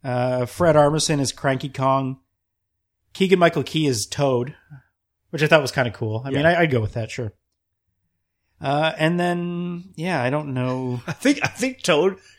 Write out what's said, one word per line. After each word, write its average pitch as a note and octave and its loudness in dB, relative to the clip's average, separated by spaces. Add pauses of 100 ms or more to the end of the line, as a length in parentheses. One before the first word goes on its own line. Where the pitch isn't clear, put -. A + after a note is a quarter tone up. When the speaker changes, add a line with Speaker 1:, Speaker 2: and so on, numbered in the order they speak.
Speaker 1:
Uh, B2 -2
Fred D#3+ 2
Armisen D3 4
is C3 -2
Cranky C3+ -4
Kong. C3+ -2 (920)
Keegan-Michael F3 4
Key D#3 -2
is A#2 0
Toad, C3+ -2 (760)
which D#3 -2
I D3+ 2
thought D#3 6
was C3 -4
kinda A#2+ 0
cool. A2+ -6
I C3+ -6
mean, C#3 0
Speaker 2:
Yeah. E3 6
Speaker 1:
I, F3 2
I'd D#3+ 2
go B2 2
with G#2+ -4
that, A2 -6
sure. A#2 -8 (1300)
Uh, D3 0
and E3 2
then, F3 -4 (100)
yeah, D#3+ -2
I B2 0
don't D3 -4
know. B2+ -4
Speaker 2:
<laughs> - -12
I E3+ -8
think, C#4+ 0
I - -2
think B3+ -6
Toad F#3 0 (220)